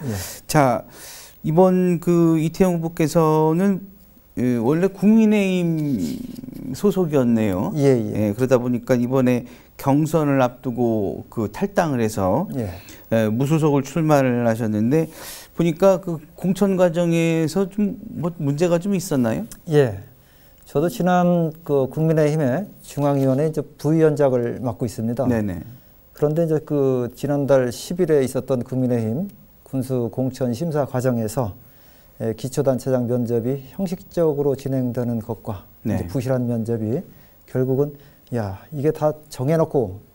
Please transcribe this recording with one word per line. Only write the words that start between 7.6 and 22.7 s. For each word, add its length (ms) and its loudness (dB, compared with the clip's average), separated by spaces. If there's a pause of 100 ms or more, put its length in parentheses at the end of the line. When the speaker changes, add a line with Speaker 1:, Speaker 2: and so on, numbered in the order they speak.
Speaker 1:
예, 60 0
예. 340 4
Speaker 2:
예, 180 0
그러다 240 2
보니까 380 0
이번에 500 2 (300)
경선을 640 2
앞두고 880 -2
그 220 -4
탈당을 480 -2
해서, 560 0
Speaker 1:
예. 140 -4 (420)
Speaker 2:
예, 160 2
무소속을 560 2
출마를 640 2
하셨는데 640 0 (460)
보니까 440 2
그 200 -6 (160)
공천 420 0
과정에서 920 2
좀 280 -2 (140)
뭐 260 -4
문제가 420 0
좀 160 -2
있었나요? 500 0 (240)
Speaker 1:
예. 300 2 (640)
저도 240 0
지난 600 2 (120)
그 240 2
국민의힘의 800 0 (140)